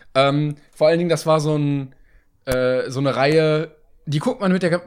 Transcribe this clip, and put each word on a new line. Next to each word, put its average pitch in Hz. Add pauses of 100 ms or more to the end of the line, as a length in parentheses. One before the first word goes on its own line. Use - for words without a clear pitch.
(140)
Ähm, 143 (200)
vor 156
allen 165
Dingen, 175
das 156
war 156
so 151
ein, 143 (520)
äh, 127
so 131
eine 139
Reihe, 156 (340)
die 151
guckt 247
man 190
mit 185
der, 175